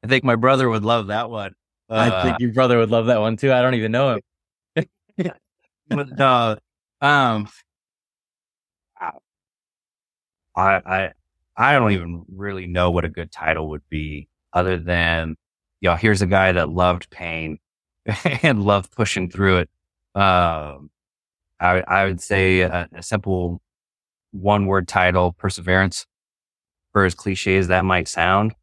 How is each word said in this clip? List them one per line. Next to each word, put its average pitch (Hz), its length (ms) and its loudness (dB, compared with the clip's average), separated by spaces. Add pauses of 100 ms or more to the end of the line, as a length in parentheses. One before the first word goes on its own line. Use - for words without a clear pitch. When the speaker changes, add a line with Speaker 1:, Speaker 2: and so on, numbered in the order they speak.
Speaker 1:
I - 20 -8
think 131 160 2
my 120 140 4
brother 131 320 2
would 113 160 -2
love 113 220 0
that 113 240 -4
one. 101 220 -10 (360)
Speaker 2:
I 113 220 0
Speaker 1:
Uh, 92 120 0
Speaker 2:
think - 180 -2
your 120 120 -2
brother 120 240 2
would 113 140 2
love 113 160 2
that 117 140 2
one 110 180 0
too. 139 120 0
I 123 120 4
don't 131 100 2
even 110 180 -2
know 123 280 0 (580)
him. 160 100 -4 (300)
<laughs> 180 160 -4 (560)
Speaker 1:
but, 143 320 -6
uh, 120 360 2 (440)
um, 127 480 2 (1500)
I, 180 140 -10 (1400)
I, 95 580 0 (440)
I 131 160 2
don't 117 200 2
even 87 380 -6
really 95 360 -10
know 87 240 0
what 85 160 0
a - 20 -4
good 82 240 -10
title 80 380 -4
would 73 180 -12
be, 76 400 -10 (240)
other 90 260 0
than, 82 580 -2 (440)
you 98 80 0
know, 85 80 2
here's 101 240 2
a 101 60 0
guy 95 260 4
that 85 160 0
loved 90 400 0
pain 82 480 -10 (400)
<laughs> - 280 -8 (180)
and 123 200 2
loved 101 320 0
pushing 95 360 -4
through 95 280 2
it. 87 120 -2 (440)
Um, 82 760 0 (680)
I, 90 200 2
I 98 240 0
would 95 160 -4
say 95 400 2
a, 90 340 -2
a 85 80 -16
simple 92 600 -4 (680)
one-word 98 540 2
title, 90 460 2
Perseverance, 92 720 -2 (880)
for 98 140 4
as 90 80 0
cliche 95 420 -2
as 92 120 2
that 92 180 2
might 92 200 0
sound. 98 560 0